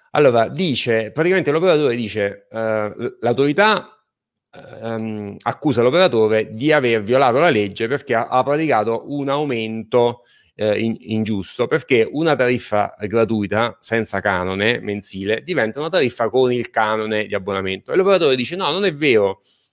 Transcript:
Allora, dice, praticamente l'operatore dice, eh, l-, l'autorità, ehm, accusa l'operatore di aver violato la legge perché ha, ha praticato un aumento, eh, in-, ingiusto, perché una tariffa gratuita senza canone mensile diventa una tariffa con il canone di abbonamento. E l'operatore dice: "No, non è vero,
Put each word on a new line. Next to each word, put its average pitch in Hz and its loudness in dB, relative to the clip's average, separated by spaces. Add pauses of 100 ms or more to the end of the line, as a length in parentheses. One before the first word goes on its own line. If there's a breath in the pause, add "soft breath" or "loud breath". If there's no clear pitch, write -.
(120)
Allora, 117 4
dice, 120 -2
praticamente 165 0
l'operatore 151 2
dice, 104 -4
eh, 110 -2
l-, - -8
l'autorità, 143 0 (800)
ehm, 110 -8
accusa 117 0
l'operatore 113 2
di 139 0
aver 120 2
violato 127 2
la 165 4
legge 107 0
perché 135 -4
ha, 117 0
ha 127 2
praticato 131 0
un 143 -4
aumento, 120 0 (320 soft breath)
eh, 104 0
in-, 113 -2
ingiusto, 110 -4
perché 127 2
una 156 0
tariffa 120 0
gratuita 107 0
senza 110 -2
canone 98 0
mensile 104 -6
diventa 131 -2
una 156 -6
tariffa 123 0
con 127 2
il 120 -4
canone 107 0
di 98 -6
abbonamento. 98 -4
E 151 -2
l'operatore 180 4
dice: 127 -4
"No, 180 -2
non 196 -2
è 165 0
vero, 110 2 (300 soft breath)